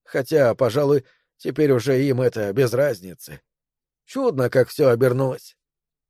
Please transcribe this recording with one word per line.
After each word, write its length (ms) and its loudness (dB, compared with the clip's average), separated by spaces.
хотя, 520 0
пожалуй, 500 0
теперь 340 0
уже 320 0
им 180 0
это 320 -2
без 200 0
разницы. 680 -6
Чудно, 440 -2
как 180 2
всё 220 0
обернулось. 680 -2